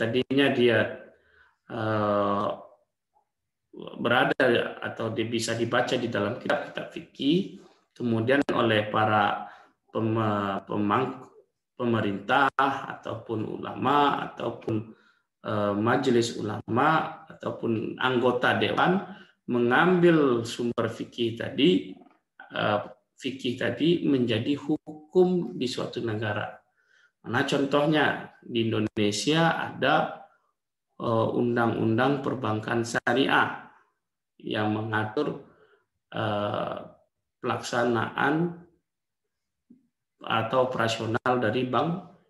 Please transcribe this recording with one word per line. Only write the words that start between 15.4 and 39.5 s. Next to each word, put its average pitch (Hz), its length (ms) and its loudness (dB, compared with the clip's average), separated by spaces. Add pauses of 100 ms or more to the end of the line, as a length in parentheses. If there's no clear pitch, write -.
eh, 104 320 0
majelis 120 560 4
ulama 117 960 0
ataupun - 720 -4
anggota 123 560 2
dewan 147 400 2 (480)
mengambil 143 960 4
sumber 117 480 -2
fikih 113 480 -4
tadi, - 560 2 (560)
eh, 107 300 0 (340)
fikih - 400 -6
tadi 139 560 0
menjadi 123 480 0
hukum 170 960 0
di 131 160 -4
suatu - 320 -6
negara. 107 480 -4 (800)
Nah, 131 160 0
contohnya 143 960 0
di 117 240 -2
Indonesia 110 1040 0
ada, - 560 0 (720)
eh, 113 320 0
undang-undang 120 960 2
perbankan 113 560 -2
syariah 127 880 0 (720)
yang 107 320 -2
mengatur, 110 720 -4 (640)
eh, 104 680 -4 (600)
pelaksanaan 123 1300 -2 (1500)